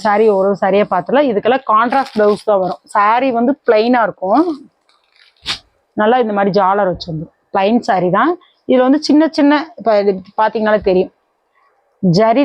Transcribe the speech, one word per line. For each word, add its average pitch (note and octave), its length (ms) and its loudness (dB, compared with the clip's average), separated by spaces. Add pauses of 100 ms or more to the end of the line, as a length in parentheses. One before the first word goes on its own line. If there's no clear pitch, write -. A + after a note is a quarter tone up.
சாரி G#3+ 300 2
ஒரு F#3+ 160 0
ஒரு F#3+ 140 -8
சாரியா G3+ 280 0
பார்த்துல, A3 380 0
இதுக்கெல்லாம் A3+ 420 -2
கான்ட்ராஸ்ட் A#3+ 440 -2
பிளவுஸ் G#3 340 0
தான் F#3+ 140 0
வரும். - 180 -10 (140)
சாரி A#3+ 320 2 (100)
வந்து C4 140 0 (120)
பிளைனா A#3 420 2
இருக்கும். G#3+ 380 -2 (1600)
நல்லா A#3 220 2
இந்த G#3 140 -6
மாதிரி G3 240 0
ஜாலர் F#3+ 320 0
வச்சிருந்தோம். D#3+ 400 -12 (200)
பிளைன் G#3 320 0
சாரி F3+ 300 0
தான். C4+ 160 0 (380)
இதுல B3+ 160 2
வந்து C#4+ 200 2
சின்ன D4+ 160 4 (140)
சின்ன, C#4+ 160 2 (260)
இப்ப G#3+ 220 -2
இது G3+ 120 0 (280)
பாத்தீங்கன்னாலே G#3+ 480 0
தெரியும், F#3 200 2 (1080)
ஜரி A3+ 280 2